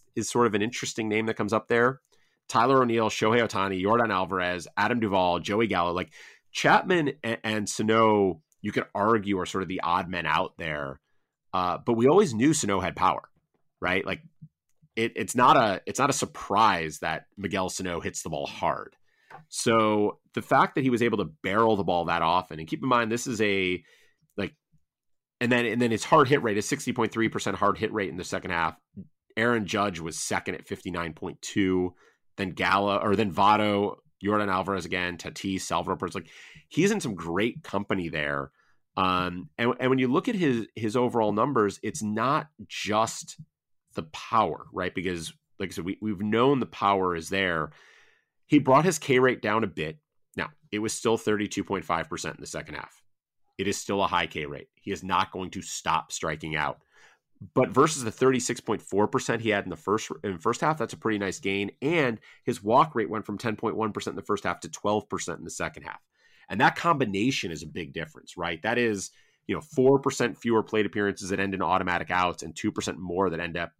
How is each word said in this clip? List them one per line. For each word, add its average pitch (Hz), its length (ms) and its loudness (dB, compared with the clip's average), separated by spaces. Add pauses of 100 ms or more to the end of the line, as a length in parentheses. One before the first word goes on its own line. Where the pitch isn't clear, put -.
(160)
is 113 140 -4
sort 120 180 4
of 101 60 0
an 101 80 2
interesting 117 480 -4
name 110 160 0
that 110 100 -2
comes 104 160 -2
up 110 160 0
there. 123 320 4 (480)
Tyler 131 340 4
O'Neill, 113 280 2
Shohei 113 360 2
Ohtani, 98 380 -2
Yordan 110 300 2
Alvarez, 90 520 -2 (120)
Adam 113 240 2
Duvall, 92 380 2
Joey 101 280 0
Gallo. 87 240 0
Like, 90 220 -4 (400)
Chapman 170 680 2
and, 117 220 -4
and 107 240 -2
Sano, 107 760 4 (200)
you 104 100 -6
could - 140 -2 (100)
argue, 101 420 2
are 87 80 -2
sort 95 180 -4
of 85 40 -6
the 90 140 -6
odd 87 260 0
men 87 180 -4
out 80 320 0
there. 73 440 -6 (520)
Uh, 90 320 0
but 120 100 2
we 117 120 4
always 165 260 6
knew 131 200 4
Sano 101 260 0
had 87 160 -4
power, 92 320 0 (540)
right? 90 240 0
Like, 92 160 -6 (760)
it, 113 220 0
it's 107 180 -4
not 131 220 6
a, 104 280 2
it's - 140 -6
not 139 100 2
a 139 40 2
surprise 95 840 0
that 80 260 -4 (100)
Miguel 95 320 -4
Sano 87 320 -4
hits - 240 -8
the 87 60 -10
ball 71 180 -6
hard. - 480 -4 (540)
So 107 720 2 (140)
the 117 80 -4
fact 151 340 2
that 143 80 0
he 131 60 2
was 117 120 2
able 113 160 2
to 80 140 -2 (120)
barrel 110 320 4
the 98 80 0
ball 87 220 0
that 85 160 0
often, 82 380 0
and 80 80 -10
keep 156 140 -8
in 135 80 -2
mind, 117 220 4
this 120 160 -4
is 110 140 -2
a, 95 420 0 (540)
like, 98 180 -6 (840)
and 120 100 2
then, 120 140 4
and 113 160 0
then 117 100 4
his 107 120 -2
hard 147 240 6
hit 143 140 4
rate 104 160 0
is 107 100 -2
sixty 139 260 -4
point 113 180 0
three 110 180 0
percent 98 280 -4
hard 98 200 2
hit 104 140 -4
rate 101 180 -4
in 80 80 -10
the 90 60 -8
second 92 280 -6
half. 82 240 0 (600)
Aaron 113 300 2
Judge 101 340 -2
was 80 180 -8
second 92 380 -4
at - 120 -14
fifty-nine 87 460 -6
point - 280 -12
two. 92 540 0 (420)
Then 95 140 -4
Gallo, 95 460 2
or 104 180 2
then 101 180 0
Votto, 104 640 4 (260)
Yordan 104 260 0
Alvarez 95 360 -2
again, 90 320 -4
Tatis, 92 440 -6
Salvador 87 360 -2
Perez. 90 180 -6
Like, 95 140 -10 (400)
he's 190 220 2
in 208 80 0
some 117 160 -6
great 87 480 -2
company 98 460 -4
there. 71 420 -4 (440)
Um, 90 600 0
and, 120 220 0
and 127 100 2
when 131 100 4
you 127 80 2
look 160 220 0
at 220 60 -2
his, 131 400 0
his 107 200 -4
overall 117 360 2
numbers, 107 520 0
it's 107 180 -6
not 110 460 -2 (200)
just - 680 -2 (580)
the 87 80 -6
power, 90 680 -2
right? 90 220 -4
Because, 87 400 -6 (260)
like 95 100 -6
I - 40 -14
said, 85 120 -8
we, 95 140 -4
we've 104 220 -6
known 120 380 4
the 113 60 -2
power 95 500 0
is 82 140 -8
there. 87 420 0 (760)
He 147 140 6
brought 139 260 6
his 180 140 0
K 127 200 2
rate 127 220 4
down 110 220 2
a 107 40 -2
bit. 80 300 -6 (380)
Now, 78 140 -6 (220)
it 104 80 -4
was 110 140 -4
still 113 240 0
thirty-two 104 460 -2
point 92 220 -4
five 82 240 -2
percent 82 260 -8
in - 60 -18
the 73 60 -14
second 78 280 -10
half. - 260 -16 (560)
It 98 100 -2
is 98 100 -2
still 101 260 -2
a 87 40 2
high 87 200 0
K 78 180 -8
rate. 71 300 -12
He - 160 -10
is 82 120 -8
not 92 280 0
going 92 200 -8
to 95 100 -10
stop - 500 -4
striking 78 440 -6
out. 71 240 -2 (760)
But 131 140 4
versus 143 340 4
the 110 80 -4
thirty-six 127 480 2
point 107 220 -2
four 104 260 2
percent 123 340 0
he 113 80 -2
had 101 140 2
in 92 60 -8
the 85 60 -8
first, - 360 -2 (120)
in 98 140 -6
first 117 240 -2
half, 151 160 0
that's 113 160 -6
a - 40 -16
pretty 110 220 -2
nice 95 200 -4
gain. 98 320 -2 (100)
And 139 380 0 (240)
his - 180 -4
walk 117 340 4
rate 110 140 -2
went 107 160 -6
from 101 120 -8
ten 107 180 -4
point 104 200 -4
one 107 180 -2
percent - 200 -6
in - 40 -8
the 98 80 -12
first 101 180 -4
half 90 160 -4
to - 100 -12
twelve 107 400 -2
percent 87 300 -6
in - 60 -14
the 85 40 -12
second 80 340 -8
half. - 180 -14 (480)
And 95 120 -6
that 156 140 4
combination 120 760 0
is 80 120 -10
a 80 40 -12
big 73 260 -10
difference, - 440 -12
right? 85 240 -4
That 117 160 -2
is, 110 340 -2 (360)
you 98 80 -4
know, 80 60 -6
four 135 380 4
percent 123 380 -2
fewer 110 260 2
plate 107 220 0
appearances 98 440 -4
that 95 100 -2
end 98 140 -2
in 95 80 -4
automatic 87 500 0
outs 90 320 0
and 82 120 -12
two 107 160 -2
percent - 280 -6
more 90 300 0
that 82 100 -6
end 85 180 -6
up 85 220 -6